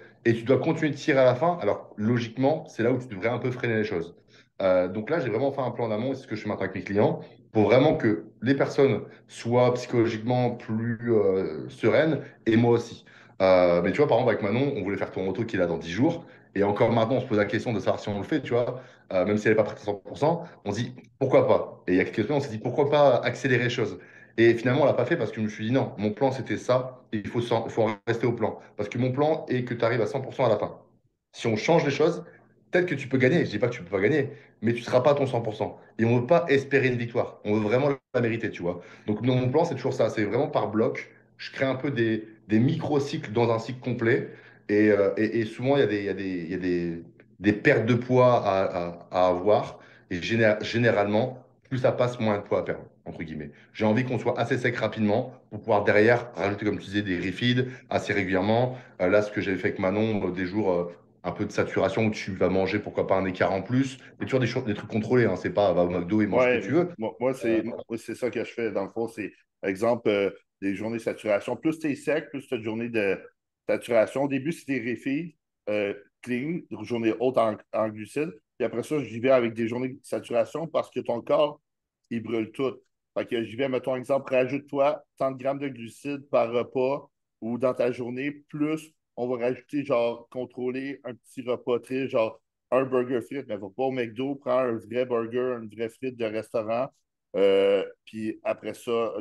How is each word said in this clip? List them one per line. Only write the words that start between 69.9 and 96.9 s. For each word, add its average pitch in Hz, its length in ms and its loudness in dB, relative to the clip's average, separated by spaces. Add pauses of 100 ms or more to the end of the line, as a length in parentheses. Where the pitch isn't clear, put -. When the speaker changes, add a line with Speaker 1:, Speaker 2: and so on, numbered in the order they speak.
Speaker 2:
euh, 101 220 2 (300)
des 98 140 -2
journées 110 240 -6
de 113 40 -10
saturation. 110 540 -2
Plus 156 220 -2
t'es 147 180 -4
sec, - 340 -4
plus 135 180 -12
t'as 123 100 -4
de 110 40 -10
journées 113 280 -4
de 101 280 0 (500)
saturation. 117 560 2
Au 143 40 0
début, 135 240 -4
c'est - 140 -18
des 131 140 -4
refeeds, 135 560 -6 (340)
euh, 104 240 -2 (280)
clean, 131 380 -4 (220)
journée 113 360 0
haute 127 200 0
en, 110 180 2 (160)
en 110 160 0
glucides. 110 440 -6 (260)
Puis 117 80 0
après - 160 -4
ça, 151 200 -4
j'y 113 180 -10
vais 131 100 4
avec 117 240 4
des 113 140 -2
journées 123 220 -4
de 131 120 -16
saturation 117 640 -4
parce - 220 -2
que 127 100 -6
ton 117 220 -4
corps, 147 380 0 (500)
il 117 120 -4
brûle 110 300 -4
tout. 131 240 -4 (400)
Fait 107 100 -4
que 117 180 -2
j'y 107 120 -10
vais, 135 120 0
mettons, 127 280 -2
exemple, 135 380 -4
rajoute-toi 139 680 0 (120)
tant 135 160 -2
de 127 100 -12
grammes 139 160 -2
de 139 100 -6
glucides 135 640 -12
par 117 220 2
repas 131 580 -2 (300)
ou 117 180 -4
dans 127 160 0
ta 123 180 0
journée, 127 380 -8
plus 151 600 -6 (240)
on 123 120 -4
va 120 180 -2
rajouter, 131 380 -4
genre, 117 460 0
contrôler 127 720 -8
un 123 100 -10
petit - 280 -16
repas 120 380 -2
triste, 131 300 -4
genre, 113 300 0 (300)
un 131 140 2
burger 123 360 0
frite, 135 260 -10
mais 107 100 -6
va 98 120 -10
pas 123 160 -4
au 131 80 0
McDo, 127 420 -4
prends 127 240 -2
un 123 180 0
vrai 113 300 -4
burger, 120 560 -2
une 107 60 -14
vraie 110 200 -6
frite 123 280 -10
de 113 80 -4
restaurant. 110 640 -4 (480)